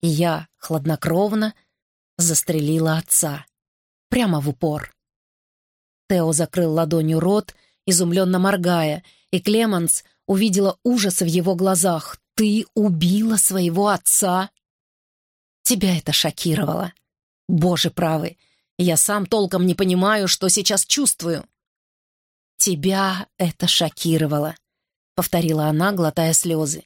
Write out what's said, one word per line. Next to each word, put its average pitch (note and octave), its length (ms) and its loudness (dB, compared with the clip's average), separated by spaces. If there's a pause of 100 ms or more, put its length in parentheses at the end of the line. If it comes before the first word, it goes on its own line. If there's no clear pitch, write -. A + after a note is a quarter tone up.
"Я D#3+ 540 0
хладнокровно F3+ 1000 -2 (640)
застрелила D#3+ 800 0
отца". C#3+ 480 -2 (640)
Прямо G3 320 2
в C#3 80 -4
упор. D3+ 480 -4 (1120)
Тео E3+ 240 2
закрыл E3 400 0
ладонью D#3+ 480 0
рот, G3 340 0 (320)
изумлённо F#3 540 2
моргая, F3 640 0 (280)
и F3+ 100 0
Клеманс G#3 640 0 (200)
увидела G3 580 2
ужас G#3+ 360 0
в F#3 60 0
его F3 280 2
глазах. F3+ 640 0 (180)
"Ты G#3+ 300 0 (100)
убила G#3 600 2
своего F#3+ 540 0
отца?" F#3+ 640 0 (1120)
"Тебя F#3 340 0
это D3 160 -4
шокировало. E3 800 -2 (560)
Боже F3 420 2
правый, D#3+ 460 -4 (400)
я F3+ 180 2
сам G3+ 300 0
толком F#3 400 0
не F3+ 100 2
понимаю, F#3+ 540 2
что - 180 0
сейчас G3+ 380 0
чувствую". E3+ 600 -2 (1120)
"Тебя F#3+ 720 -2 (100)
это F3 300 -2
шокировало", — D#3 880 0 (600)
повторила D#3+ 500 0
она, D#3 260 2
глотая E3 400 0
слёзы. D#3+ 540 -2